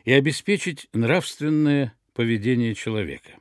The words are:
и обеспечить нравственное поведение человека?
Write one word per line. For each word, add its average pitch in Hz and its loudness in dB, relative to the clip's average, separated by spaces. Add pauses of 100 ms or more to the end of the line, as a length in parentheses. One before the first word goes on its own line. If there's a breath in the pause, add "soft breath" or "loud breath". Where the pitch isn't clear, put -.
и 117 2
обеспечить 151 0
нравственное 147 0 (200)
поведение 117 0
человека? 104 -8